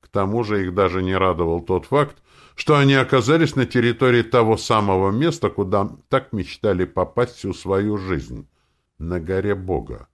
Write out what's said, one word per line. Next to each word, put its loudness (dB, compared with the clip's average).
К -20
тому -2
же -2
их -6
даже 2
не 0
радовал 0
тот -2
факт, -2
что 0
они 4
оказались 2
на 2
территории 2
того 2
самого 2
места, -2
куда -2
так -2
мечтали -2
попасть -4
всю -8
свою -2
жизнь — -6
на -6
горе -2
Бога. -8